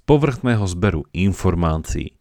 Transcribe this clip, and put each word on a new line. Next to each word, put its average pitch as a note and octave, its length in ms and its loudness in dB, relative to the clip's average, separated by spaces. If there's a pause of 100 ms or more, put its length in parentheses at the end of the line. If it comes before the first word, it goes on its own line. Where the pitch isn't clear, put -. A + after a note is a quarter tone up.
povrchného B2+ 640 2
zberu F2 480 -2
informácií E2+ 1080 -2